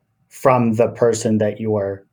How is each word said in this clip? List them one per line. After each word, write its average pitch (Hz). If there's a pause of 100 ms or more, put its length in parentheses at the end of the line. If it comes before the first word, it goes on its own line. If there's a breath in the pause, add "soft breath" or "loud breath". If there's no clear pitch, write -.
(280)
from 123
the 113
person 110
that 104
you 110
are 98